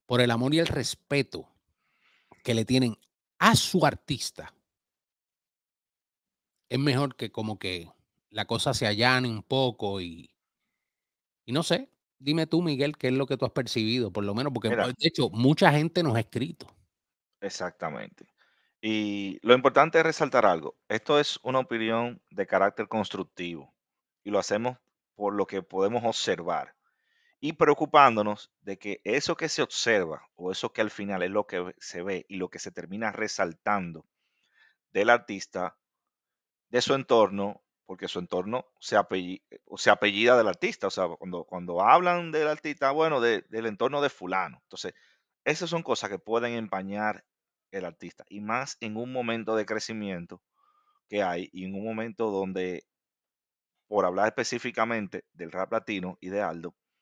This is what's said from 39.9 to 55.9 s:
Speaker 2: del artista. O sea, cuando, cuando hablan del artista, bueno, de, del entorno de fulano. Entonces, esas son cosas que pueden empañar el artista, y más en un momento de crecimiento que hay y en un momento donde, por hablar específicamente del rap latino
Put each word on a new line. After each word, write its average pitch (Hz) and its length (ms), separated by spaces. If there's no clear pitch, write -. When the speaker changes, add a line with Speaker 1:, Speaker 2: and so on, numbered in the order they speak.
Speaker 2:
del 107 120
artista. 101 380
O 95 40
sea, 92 160
cuando, 85 380
cuando 90 360
hablan 170 500
del 156 160
artista, 139 440
bueno, 151 300
de, 117 280
del 113 160
entorno 117 360
de 143 80
fulano. 92 540
Entonces, - 300
esas 156 240
son 165 120
cosas 110 300
que 95 80
pueden 117 340
empañar 104 720
el 95 140
artista, 85 460
y 104 100
más 113 400
en 107 160
un 123 160
momento 117 460
de 107 80
crecimiento 101 760
que 104 120
hay 90 300
y 92 140
en 98 100
un 98 80
momento 110 480
donde, 92 540
por 101 180
hablar 95 220
específicamente 113 1080
del 82 180
rap 92 220
latino 95 480